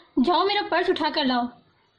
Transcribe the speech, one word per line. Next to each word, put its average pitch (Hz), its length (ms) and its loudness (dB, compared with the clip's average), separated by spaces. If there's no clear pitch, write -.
جاؤ 349 200 2
میرا 415 240 0
پرس 349 220 0
اٹھا 320 240 -2
کر 302 100 -2
لاؤ۔" 247 180 0